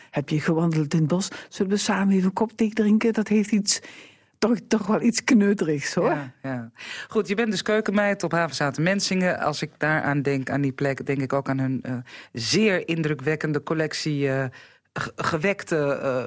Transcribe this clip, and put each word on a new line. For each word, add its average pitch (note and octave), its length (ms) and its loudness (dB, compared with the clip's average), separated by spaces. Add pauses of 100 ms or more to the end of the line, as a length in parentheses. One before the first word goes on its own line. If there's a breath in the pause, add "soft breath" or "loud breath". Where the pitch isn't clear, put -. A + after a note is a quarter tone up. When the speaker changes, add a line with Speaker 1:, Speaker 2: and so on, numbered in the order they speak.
(120 loud breath)
Speaker 1:
Heb C#3 180 -4
je D#3 100 0
gewandeld D#3+ 540 0
in E3+ 60 4
het D#3 80 4
bos? F3+ 200 0 (220 loud breath)
"Zullen F#3+ 220 -2
we G#3 60 2
samen G3 360 2
even F#3+ 120 4
een F#3+ 80 2
kop A3 180 0
thee A3 220 0
drinken?" A3 400 4
Dat A3 140 -2
heeft G#3 240 2
iets, G#3 300 0 (560 loud breath)
toch, A3 200 2 (100)
toch G3 200 0
wel G#3+ 140 2
iets A#3 220 2
kneuterigs, G3+ 720 4
hoor. F3+ 160 2
Speaker 2:
Ja, C#3+ 220 -4 (120)
ja. B2 280 -8 (380 loud breath)
Goed, G3+ 180 0
je G3 80 0
bent A3 160 0
dus F#3 100 -2
keukenmeid G#3 640 0
op E3 80 0
Havezate D#3 500 0
Mensingen. F#3 580 0
Als - 220 -2
ik D3+ 160 -6
daaraan D3+ 440 0
denk, C3+ 280 0
aan C#3 120 0
die C3+ 120 0
plek, C3+ 320 -2
denk C#3 160 -2
ik C3+ 120 -4
ook C#3 160 0
aan C3+ 100 0
hun, C3 220 0
eh, B2+ 140 -6 (360 loud breath)
zeer F3+ 560 2
indrukwekkende D3+ 760 -2
collectie, D3+ 680 -2
eh, C3+ 160 0 (480 loud breath)
ge-, - 220 -6
gewekte, E3+ 600 -2
eh, C3+ 500 0